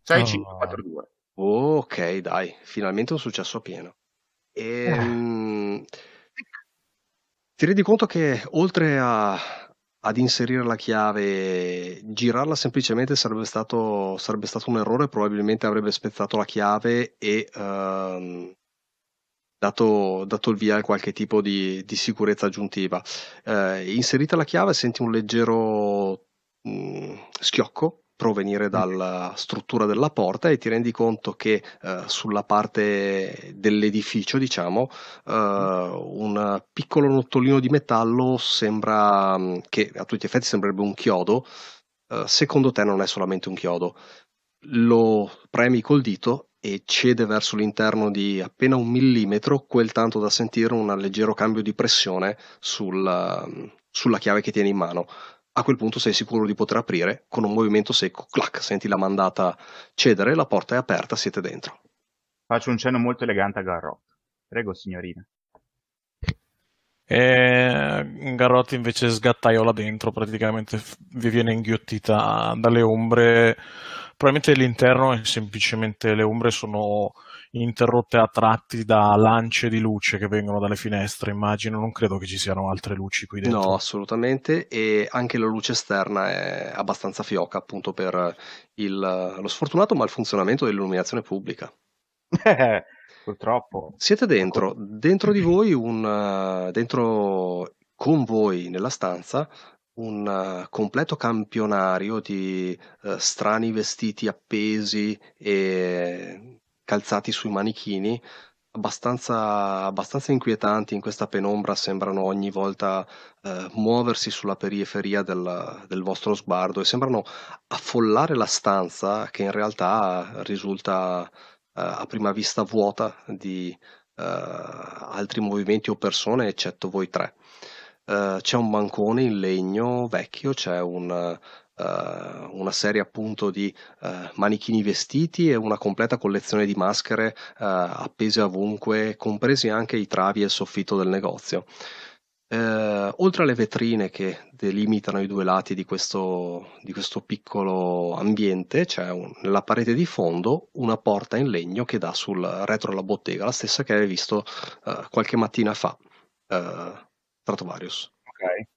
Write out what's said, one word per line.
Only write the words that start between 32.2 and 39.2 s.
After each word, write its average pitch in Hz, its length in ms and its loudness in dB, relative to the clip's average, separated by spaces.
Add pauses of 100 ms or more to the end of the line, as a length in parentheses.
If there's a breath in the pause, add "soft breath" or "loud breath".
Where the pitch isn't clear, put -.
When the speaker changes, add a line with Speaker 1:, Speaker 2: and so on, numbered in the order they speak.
Speaker 3:
parte 101 1120 0
dell'edificio, 104 840 2
diciamo, 113 520 0 (360 loud breath)
eh, - 80 -8
Speaker 1:
Mm. 98 580 0 (300)
Speaker 3:
un 104 500 -2
piccolo 143 380 2
nottolino 135 500 4
di 127 80 2
metallo 123 720 4
sembra, 104 1000 2